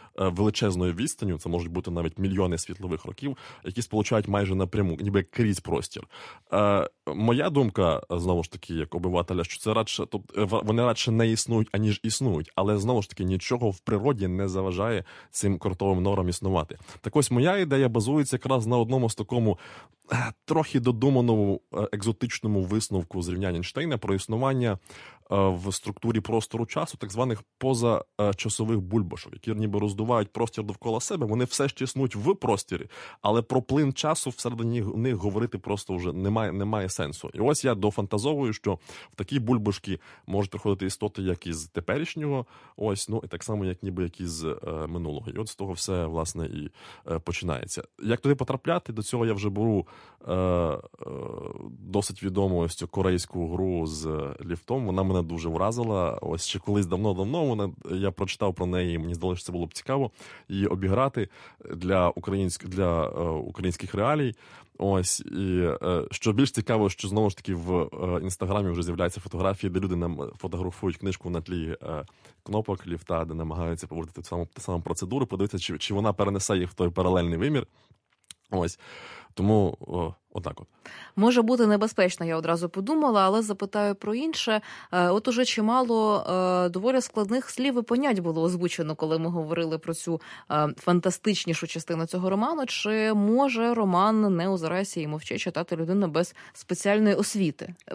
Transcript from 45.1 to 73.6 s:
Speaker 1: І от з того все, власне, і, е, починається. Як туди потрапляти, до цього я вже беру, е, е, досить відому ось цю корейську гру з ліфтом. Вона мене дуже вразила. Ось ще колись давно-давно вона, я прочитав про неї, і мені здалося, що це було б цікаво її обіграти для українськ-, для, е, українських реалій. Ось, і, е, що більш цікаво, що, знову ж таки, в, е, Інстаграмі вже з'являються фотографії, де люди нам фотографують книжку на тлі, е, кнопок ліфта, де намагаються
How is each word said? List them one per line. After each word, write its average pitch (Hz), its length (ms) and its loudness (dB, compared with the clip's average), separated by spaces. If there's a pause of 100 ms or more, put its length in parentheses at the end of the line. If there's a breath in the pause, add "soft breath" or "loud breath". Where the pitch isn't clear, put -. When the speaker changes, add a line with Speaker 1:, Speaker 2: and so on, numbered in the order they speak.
Speaker 1:
І - 60 -10
от 107 120 -6
з - 60 -14
того 98 180 -6
все, 87 320 -2
власне, 80 400 -4
і, 76 240 -8 (420 loud breath)
е, 82 80 -2
починається. - 640 -6 (200)
Як 113 180 0
туди 139 140 4
потрапляти, 135 580 -2
до 107 100 -6
цього 120 220 -2
я 110 80 2
вже 101 160 -2
беру, 104 380 2 (400 loud breath)
е, 87 60 -2
е, 87 460 2 (1000)
досить 98 440 -4
відому 95 340 2
ось 85 180 0
цю 85 120 -8
корейську 90 640 0
гру 87 340 0
з 78 460 -6 (120)
ліфтом. 110 400 -4
Вона 95 180 0
мене 92 180 2
дуже 82 280 -4
вразила. 95 720 0
Ось 82 260 -4
ще - 120 -6
колись 104 260 2
давно-давно 101 600 0
вона, 107 240 0 (220)
я 95 200 0
прочитав 95 440 -2
про 90 100 -2
неї, 90 300 0
і - 20 -2
мені 82 160 -4
здалося, 90 240 -2
що - 80 -12
це 90 60 -8
було 87 140 -2
б 82 80 -14
цікаво 135 380 -2 (380 loud breath)
її 98 180 0
обіграти 98 640 2 (460 loud breath)
для 90 340 4
українськ-, 95 580 -2
для, 87 400 2
е, - 20 -4 (200)
українських 85 640 -4
реалій. 127 400 2 (420 loud breath)
Ось, 95 420 2
і, 92 400 -2 (240)
е, 87 280 0
що - 220 0
більш 131 180 4
цікаво, 107 380 2
що, - 180 -6
знову 104 220 2
ж 98 80 -4
таки, - 160 -6
в, 87 200 -2
е, 90 500 0
Інстаграмі 95 460 -2
вже 87 140 -2
з'являються 87 380 -2
фотографії, 95 480 -2
де 90 100 0
люди 92 160 0
нам 85 420 -4
фотографують 90 600 -4
книжку 95 320 -6
на 85 120 -2
тлі, 82 420 -6
е, 78 220 -8 (380 soft breath)
кнопок 104 440 -4
ліфта, 82 380 -2
де 82 80 -8
намагаються 80 540 -4